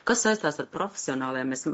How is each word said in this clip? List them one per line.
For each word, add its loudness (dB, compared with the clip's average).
Kas 2
saistās 2
ar -8
profesionālajiem? -2
Mēs -4